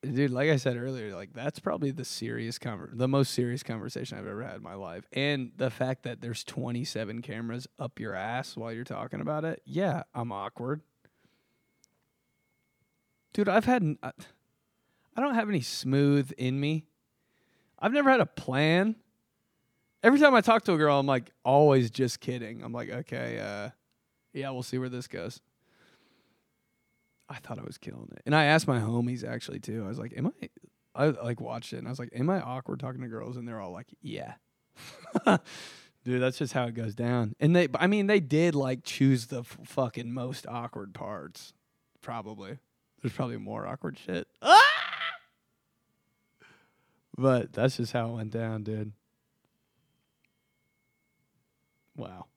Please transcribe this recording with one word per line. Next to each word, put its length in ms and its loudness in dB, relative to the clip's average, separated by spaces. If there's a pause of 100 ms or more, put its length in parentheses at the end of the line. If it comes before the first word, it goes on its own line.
Dude, 280 0
like 180 0
I 80 4
said 180 0
earlier, 400 -8
like, 180 -12
that's 260 -8
probably 320 -2
the 120 -8
serious 560 -8
conver-, 320 -10
the 160 0
most 260 2
serious 300 -2
conversation 540 -10
I've 100 -10
ever 160 -10
had 140 -12
in 60 -16
my 100 -14
life. 400 -12
And 420 -4
the 140 -2
fact 340 -4
that 160 -10
there's 240 -8
twenty-seven 760 -6
cameras 480 -10 (100)
up 200 -10
your 140 -8
ass 440 -6
while 160 -8
you're 100 -8
talking 380 -10
about 240 -4
it. 200 -6
Yeah, 380 -2 (100)
I'm 200 -6
awkward. 480 -6 (2500)
Dude, 160 2
I've 160 4
had 180 4
n-, 220 0
I, 80 -8 (1040)
I 60 -2
don't 140 2
have 120 2
any 140 0
smooth 760 2
in 220 -2
me. 260 -2 (960)
I've 140 0
never 160 6
had 100 8
a 60 6
plan. 720 2 (1040)
Every 160 8
time 160 10
I 60 8
talk 240 6
to 80 4
a 40 4
girl, 220 6
I'm 80 2
like, 240 2 (140)
always 440 8
just 300 -2
kidding. 420 -8
I'm 120 -10
like, 160 -8
"Okay, 500 -8
uh, 300 -8 (640)
yeah, 160 -8
we'll 140 -8
see 140 -6
where 120 -4
this 180 -10
goes." 320 -10 (1900)
I 60 -12
thought 220 -12
I 60 -14
was 140 -12
killing 340 -14
it. 140 -20
And 100 2
I 80 6
asked 240 4
my 120 2
homies, 440 -2
actually, 360 -8
too. 260 -8
I 20 -8
was 100 -8
like, 180 -10
"Am 120 -2
I," 220 -8 (440)
I, 140 2
like, 320 -2
watched 340 -10
it, 40 -10
and 100 -10
I 20 -8
was 80 -8
like, 160 -12
"Am 160 0
I 120 0
awkward 400 -8
talking 200 -8
to 60 -10
girls?" 300 -10
And 100 -10
they're 140 -10
all 100 -10
like, 160 -14 (140)
"Yeah." 320 -10 (920)
<laughs> 120 8 (640)
Dude, 180 0
that's 160 0
just 140 -4
how 140 0
it 100 -6
goes 180 -6
down. 460 0
And 160 6
they, 200 6
I 120 4
mean, 200 4
they 120 6
did, 360 4
like, 280 0
choose 440 4
the 120 -6
f-, 240 -14
fucking 500 -2
most 340 -8
awkward 460 -10
parts. 600 -12 (480)
Probably. 580 -12 (420)
There's 120 -4
probably 240 -6
more 280 -8
awkward 320 -8
shit. 300 -6 (140)
Ah! 200 10 (2500)
But 360 2
that's 240 0
just 160 -4
how 160 -2
it 60 -8
went 160 -8
down, 320 -4
dude. 280 -6 (3000)
Wow. 300 -12 (120)